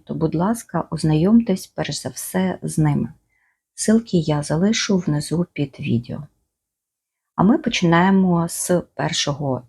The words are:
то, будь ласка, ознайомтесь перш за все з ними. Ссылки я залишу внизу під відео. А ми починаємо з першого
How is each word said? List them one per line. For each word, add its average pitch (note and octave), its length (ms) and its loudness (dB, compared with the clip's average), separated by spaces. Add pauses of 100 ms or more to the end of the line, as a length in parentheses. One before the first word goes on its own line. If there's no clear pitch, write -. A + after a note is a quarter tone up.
то, D3 100 -8
будь D#3 200 -2
ласка, F3+ 560 -2
ознайомтесь F3+ 760 2
перш - 340 -8
за C3 80 -8
все F#3 520 -4
з D#3 160 -6
ними. D3+ 360 0 (640)
Ссылки A3 420 0
я D3+ 260 0
залишу F#3+ 540 0
внизу D3+ 560 -2
під C#3+ 260 -6
відео. A#2+ 440 -4 (1120)
А E3+ 80 2
ми A#3+ 140 6
починаємо F3 920 2
з - 320 -2 (140)
першого C#3+ 720 -4